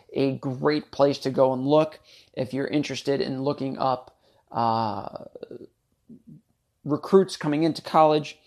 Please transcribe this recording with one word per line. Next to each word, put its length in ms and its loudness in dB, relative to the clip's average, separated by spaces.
a 240 0
great 560 -4
place 260 2
to 100 -4
go 240 2
and 140 -4
look 320 2
if 200 -6
you're 140 -4
interested 520 -2
in 220 -4
looking 340 -4
up, 400 -4
uh, 720 -2
recruits 520 2
coming 280 0
into 180 -2
college, 640 4